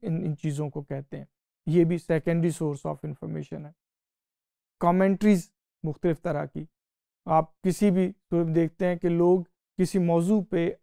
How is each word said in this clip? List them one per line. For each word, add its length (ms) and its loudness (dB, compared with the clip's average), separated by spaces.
इन, 200 -4
इन 100 -4
चीज़ों 360 -6
को 120 -10
कहते 340 -12
हैं। 120 -16
ये 160 4
भी 140 0
secondary 640 -2
source 240 -6
of 180 -6
information 540 -10
है। 160 -18
कमेंट्रीज 720 2
मुख्तलिफ 360 -2
तरह 260 -6
की, 220 -12
आप 260 0
किसी 260 2
भी 200 2
सूरत 360 -2
देखते 400 0
हैं 120 -2
कि 100 -2
लोग 360 2
किसी 220 0
मौजू 420 2
पे 420 -2